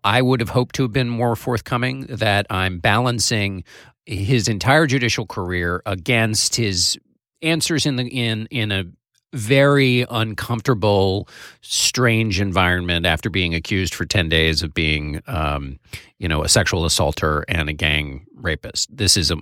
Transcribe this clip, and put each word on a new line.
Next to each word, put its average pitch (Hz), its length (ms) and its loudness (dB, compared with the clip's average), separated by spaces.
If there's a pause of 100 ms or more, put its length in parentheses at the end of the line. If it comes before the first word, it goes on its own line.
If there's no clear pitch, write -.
I 107 160 4
would 127 200 2
have 110 100 -2
hoped 123 240 0
to 139 80 0
have 117 100 -2
been 123 160 0
more 117 280 0
forthcoming, 127 720 -4
that 104 420 0
I'm 92 300 -2
balancing 107 840 0 (400)
his 101 420 0
entire 131 400 2
judicial 123 400 0
career 90 600 -4
against 107 680 0
his 98 420 0 (420)
answers 160 460 0
in 139 100 0
the, 123 80 -2
in, 117 460 -2
in 110 220 -2
a 95 120 -2 (480)
very 135 800 4
uncomfortable, 104 1160 0 (320)
strange 113 800 2
environment 90 640 0
after 82 240 0
being 87 240 0
accused 92 400 -2
for - 100 -6
ten 87 240 0
days 80 360 2
of 76 100 -8
being, 76 540 -2
um, 71 500 -4 (400)
you 95 80 -6
know, 76 160 0
a - 60 0
sexual 87 360 2
assaulter 76 640 0
and 80 220 -2
a 76 40 -4
gang 73 600 -2
rapist. - 600 -6
This - 220 2
is, 80 140 0
a, 82 120 -2